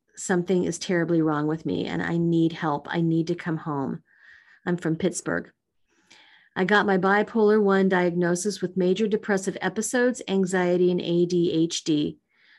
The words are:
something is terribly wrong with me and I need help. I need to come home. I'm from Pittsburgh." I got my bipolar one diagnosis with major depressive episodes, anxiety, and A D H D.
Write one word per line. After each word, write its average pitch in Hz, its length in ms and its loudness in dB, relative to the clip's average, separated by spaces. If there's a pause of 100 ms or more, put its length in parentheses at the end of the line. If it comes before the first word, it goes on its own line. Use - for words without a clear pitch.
(160)
something 180 500 0
is 170 120 -4
terribly 170 440 0
wrong 151 260 0
with 160 180 -4
me - 200 -2
and 170 180 -6
I 170 140 -2
need 165 340 2
help. 151 420 -4
I 170 60 -2
need 165 280 0
to 170 80 -2
come 165 220 -6
home. 151 460 -6 (600)
I'm 175 100 -2
from 165 220 -2
Pittsburgh." - 540 -4 (1040)
I 185 100 0
got 196 200 4
my 196 120 4
bipolar 208 680 4
one 190 240 4
diagnosis 180 720 0
with 180 140 -6
major 185 320 2
depressive 196 540 -2
episodes, 247 680 -2
anxiety, 180 640 2
and 180 80 0
A 175 260 0
D 170 280 0
H 165 320 -2
D. 156 320 0 (420)